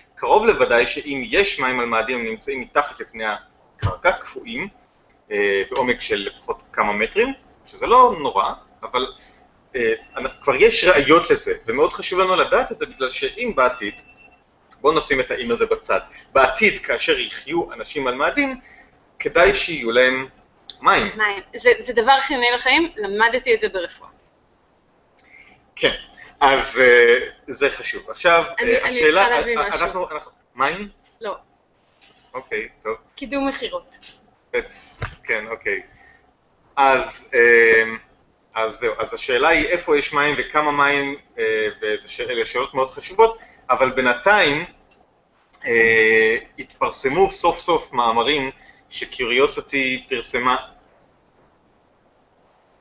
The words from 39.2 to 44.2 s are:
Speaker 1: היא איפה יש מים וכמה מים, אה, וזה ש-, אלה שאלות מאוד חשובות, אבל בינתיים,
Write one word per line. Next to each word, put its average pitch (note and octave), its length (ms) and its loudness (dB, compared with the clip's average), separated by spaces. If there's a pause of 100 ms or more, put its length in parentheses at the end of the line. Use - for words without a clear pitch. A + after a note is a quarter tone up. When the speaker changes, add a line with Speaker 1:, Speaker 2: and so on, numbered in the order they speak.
Speaker 1:
היא E3 180 2
איפה D#3+ 320 0
יש C#3 140 -4
מים D3 260 0
וכמה D3+ 320 -2
מים, C#3+ 460 0 (220)
אה, A2 300 -2 (120)
וזה G#2+ 280 -6
ש-, - 120 -10
אלה A#2 240 -4
שאלות B2+ 300 -6
מאוד C3 160 -2
חשובות, A4 480 0 (320)
אבל B2+ 200 2
בינתיים, D3+ 760 2 (1040)